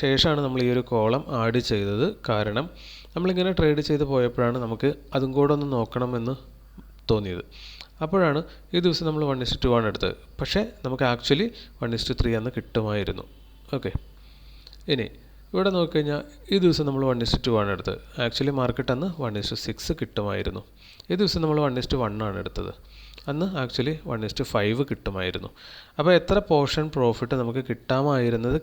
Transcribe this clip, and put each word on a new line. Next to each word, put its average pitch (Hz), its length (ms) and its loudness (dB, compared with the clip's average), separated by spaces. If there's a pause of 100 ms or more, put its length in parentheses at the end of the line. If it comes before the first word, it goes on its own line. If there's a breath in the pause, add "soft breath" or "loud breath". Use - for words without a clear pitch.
ശേഷമാണ് 143 420 4
നമ്മൾ 127 180 0
ഈ 123 100 4
ഒരു 123 160 2
കോളം 113 320 2 (180)
ആഡ് 113 200 2 (100)
ചെയ്തത്. 104 360 0 (220)
കാരണം 107 380 0 (480 loud breath)
നമ്മളിങ്ങനെ 180 440 0
ട്രേഡ് 151 320 4
ചെയ്ത് 147 200 2
പോയപ്പോഴാണ് 123 540 2
നമുക്ക് 113 260 0 (260)
അതും 131 200 0
കൂടെ 143 200 6
ഒന്ന് 143 200 -2
നോക്കണമെന്ന് 123 580 -2 (760)
തോന്നിയത്. 98 340 -2 (580 loud breath)
അപ്പോഴാണ് 160 360 2 (360 loud breath)
ഈ - 100 4
ദിവസം 165 220 2
നമ്മൾ 156 240 0
one 131 120 -2
is 117 100 -2
to - 100 -4
two 127 140 4
ആണ് 113 120 2
എടുത്തത്. 92 260 -2 (240)
പക്ഷേ 185 220 0 (240)
നമുക്ക് 131 260 -2
actually 143 340 2 (380 loud breath)
one 117 140 -2
is - 100 -4
to 131 120 -2
three 117 200 2
അന്ന് 120 160 -4
കിട്ടുമായിരുന്നു. 104 680 -2 (520)
ഓക്കെ, 104 160 -4 (1000 loud breath)
ഇനി 120 120 0 (460 soft breath)
ഇവിടെ 190 240 2
നോക്കിക്കഴിഞ്ഞാൽ 147 460 0 (320)
ഈ 196 100 6
ദിവസം 156 260 4
നമ്മൾ 135 220 0
one 120 140 0
is 113 100 -2
to - 100 2
two 117 160 4
ആണ് 101 140 2
എടുത്തത്. - 240 -4 (260)
Actually 135 340 0
മാർക്കറ്റ് 123 360 0
അന്ന് 170 140 -2 (160)
one 104 160 -4
is - 100 -4
to 110 140 -6
six - 260 -4 (100)
കിട്ടുമായിരുന്നു. 98 640 -4 (480 loud breath)
ഈ - 100 -2
ദിവസം 170 240 0
നമ്മൾ 151 220 2
one 127 140 -2
is - 120 -4
to 135 120 2
one 104 120 -2 (120)
ആണ് 95 140 -4
എടുത്തത്. 92 280 -8 (600 loud breath)
അന്ന് 160 160 -2 (160)
actually 127 320 -2 (200)
one 110 140 -4
is - 100 -8
to - 160 -2
five 110 260 2 (100)
കിട്ടുമായിരുന്നു. 92 600 -4 (480 loud breath)
അപ്പോൾ 160 200 4
എത്ര 190 180 2 (140)
പോർഷൻ 151 360 2 (100)
പ്രോഫിറ്റ് 123 460 2
നമുക്ക് 120 260 -2
കിട്ടാമായിരുന്നത് 127 920 0